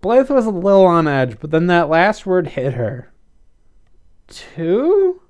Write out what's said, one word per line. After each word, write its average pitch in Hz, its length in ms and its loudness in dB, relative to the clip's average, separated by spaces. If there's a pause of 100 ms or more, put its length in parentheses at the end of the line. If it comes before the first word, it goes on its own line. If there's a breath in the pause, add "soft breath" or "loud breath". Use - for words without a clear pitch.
Blythe 247 280 2
was 262 160 0
a 220 40 -2
little 196 340 2
on 170 220 4
edge, 131 340 -2
but - 120 -12
then 160 160 0
that 170 200 2
last 170 380 0
word 185 220 -2
hit 139 260 -6
her. 120 380 -8 (1120)
Two? 330 1040 -2